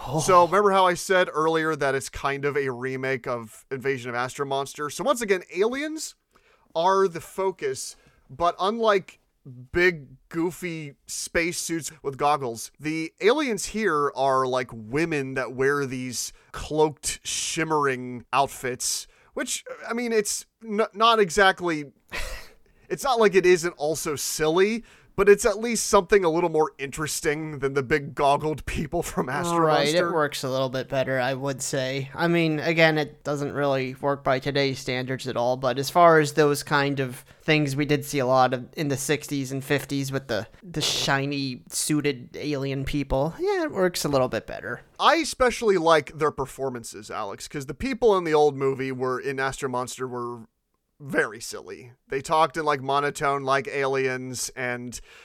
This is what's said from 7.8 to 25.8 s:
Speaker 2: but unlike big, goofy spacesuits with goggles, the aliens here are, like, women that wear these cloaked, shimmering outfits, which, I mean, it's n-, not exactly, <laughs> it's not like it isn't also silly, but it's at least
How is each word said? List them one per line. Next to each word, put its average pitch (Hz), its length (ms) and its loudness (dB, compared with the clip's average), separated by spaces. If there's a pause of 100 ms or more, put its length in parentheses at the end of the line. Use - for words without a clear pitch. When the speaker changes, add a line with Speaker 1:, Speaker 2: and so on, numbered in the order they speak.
Speaker 2:
but 170 320 -2
unlike 208 600 0 (520)
big, 175 360 2 (220)
goofy 165 640 -6 (120)
spacesuits - 880 -4 (100)
with 135 160 -6
goggles, 139 600 0
the 160 420 -6
aliens 247 460 2
here 160 480 0
are, 131 320 2
like, 127 260 -2
women 135 600 -4
that 127 180 -4
wear 139 320 0
these 127 480 -8 (180)
cloaked, - 720 -2
shimmering 135 1120 -2
outfits, - 720 -2 (260)
which, - 300 -6 (240)
I 180 60 -6
mean, 233 180 -2
it's - 360 -2 (160)
n-, 220 320 0
not 226 240 6
exactly, 175 680 4 (260)
<laughs> - 760 -12
it's - 140 -6
not 254 160 2
like 208 160 6
it 180 100 6
isn't 175 280 4
also 151 420 -2
silly, 185 680 0 (320)
but 196 120 4
it's 202 200 6
at 202 100 2
least 226 300 -2